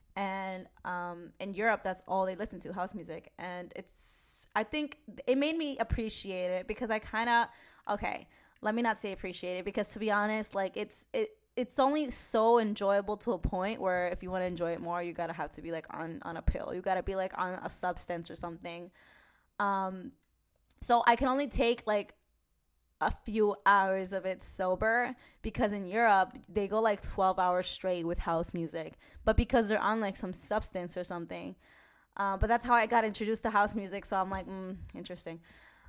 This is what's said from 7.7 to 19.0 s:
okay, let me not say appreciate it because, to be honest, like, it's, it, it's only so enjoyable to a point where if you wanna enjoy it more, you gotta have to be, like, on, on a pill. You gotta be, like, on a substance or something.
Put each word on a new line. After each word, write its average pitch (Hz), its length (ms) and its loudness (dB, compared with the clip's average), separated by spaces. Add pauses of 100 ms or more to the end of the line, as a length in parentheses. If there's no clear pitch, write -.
okay, - 380 -4 (340)
let 214 140 0
me 240 80 0
not 220 160 2
say 202 140 -6
appreciate 180 460 -6
it 180 60 -6
because, 202 260 -2
to 208 100 -8
be 214 100 0
honest, 208 460 2
like, 190 200 -2
it's, - 360 -8
it, 214 180 0 (260)
it's - 220 -4
only 277 320 4
so 226 480 6
enjoyable 202 580 2
to 226 160 -2
a 180 60 0
point 190 420 0
where 180 280 2
if 180 140 -4
you 180 80 -8
wanna 185 140 0
enjoy 170 280 0
it 165 80 -4
more, 170 220 -4
you 175 120 -6
gotta 165 180 -4
have 160 200 -6
to 156 100 -14
be, 165 100 -8
like, 160 160 -6
on, 165 340 -8
on 165 140 -8
a 170 60 -8
pill. - 320 0
You 180 80 -6
gotta 185 200 0
be, 190 140 -6
like, 190 220 -2
on 180 240 -2
a - 80 -8
substance 175 600 -6
or 185 40 -12
something. 170 560 -10 (680)